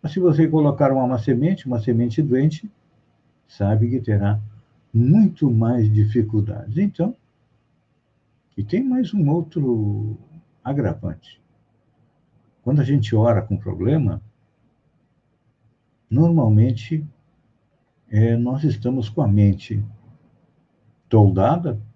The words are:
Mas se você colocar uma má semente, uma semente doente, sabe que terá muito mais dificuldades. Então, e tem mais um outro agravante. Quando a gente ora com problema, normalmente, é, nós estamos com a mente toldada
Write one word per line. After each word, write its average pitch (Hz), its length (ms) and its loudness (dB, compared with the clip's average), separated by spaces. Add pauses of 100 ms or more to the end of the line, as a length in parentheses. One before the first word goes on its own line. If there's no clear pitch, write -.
Mas 156 80 -6
se 190 80 -4
você 160 260 4
colocar 147 460 2
uma 131 140 0
má 127 120 -2
semente, 139 480 -2
uma 120 140 -4
semente 117 400 -2
doente, 151 500 -2 (800)
sabe 107 400 -2
que 127 140 -2
terá 104 360 0 (540)
muito 151 580 4
mais 113 400 2
dificuldades. 107 840 0
Então, 196 400 -2 (1400)
e 107 80 -8
tem 185 220 -2
mais 254 300 -2
um 151 160 2
outro 110 880 -2 (440)
agravante. 98 760 -6 (1200)
Quando 139 200 0
a - 20 2
gente 117 320 0
ora 110 240 2
com - 160 -4
problema, 98 640 -2 (1900)
normalmente, 131 920 2 (1080)
é, 113 260 2
nós 127 260 -2
estamos 120 460 -2
com 165 140 -4
a 120 40 0
mente 101 560 0 (1300)
toldada 107 720 2 (160)